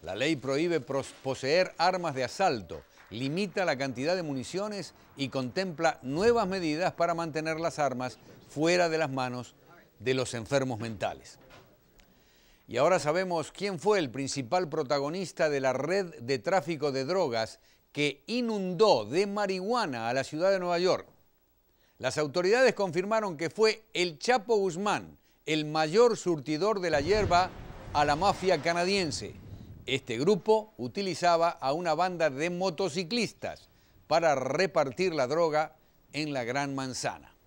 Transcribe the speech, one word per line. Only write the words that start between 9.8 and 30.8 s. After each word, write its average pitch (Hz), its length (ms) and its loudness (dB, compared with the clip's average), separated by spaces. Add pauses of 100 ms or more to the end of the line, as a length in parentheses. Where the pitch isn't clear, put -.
de 127 140 2
los 127 200 -2
enfermos 123 460 -2
mentales. 104 580 -8 (1300)
Y 113 120 -4
ahora 170 200 4
sabemos 160 540 -2
quién 190 260 -6
fue 202 220 2
el 139 100 -2
principal 139 580 -4
protagonista 156 800 -2
de 143 120 0
la 131 120 2
red 165 440 -2
de 127 240 -4
tráfico 165 500 -2
de 135 140 -2
drogas 131 560 -2 (320)
que 143 340 -2
inundó 202 800 2
de 160 220 0
marihuana 190 840 -2
a 123 60 0
la 135 100 0
ciudad 170 260 0
de 196 100 2
Nueva 175 180 0
York. 175 300 0 (920)
Las 131 200 -2
autoridades 180 560 4
confirmaron 196 640 -2
que 160 140 -4
fue 214 320 2 (100)
el 170 260 -2
Chapo 240 380 2
Guzmán, 175 640 -2 (260)
el 151 200 0
mayor 160 520 4
surtidor 165 640 0
de 175 100 0
la 151 100 4
hierba 180 500 4 (420)
a 147 120 4
la 147 120 4
mafia 185 460 2
canadiense. 170 720 0 (520)
Este 123 320 -2
grupo 214 580 2
utilizaba 170 760 0